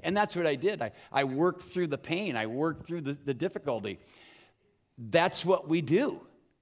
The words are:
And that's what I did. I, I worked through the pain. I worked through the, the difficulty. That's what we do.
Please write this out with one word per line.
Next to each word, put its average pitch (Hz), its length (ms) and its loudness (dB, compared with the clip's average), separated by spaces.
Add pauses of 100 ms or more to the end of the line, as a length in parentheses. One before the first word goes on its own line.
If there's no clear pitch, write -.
And 170 120 0
that's 208 200 2
what 175 100 2
I 147 80 4
did. 170 260 0
I, 110 120 -4 (180)
I 139 140 4
worked 160 400 0
through 180 240 -2
the 139 100 -2
pain. 170 380 -4
I 110 100 0
worked 147 400 -4
through 170 140 -6
the, 143 140 -4
the 143 200 -4
difficulty. 113 640 -4 (1000)
That's 165 480 2
what 175 240 2
we 165 120 4
do. 170 400 2 (420)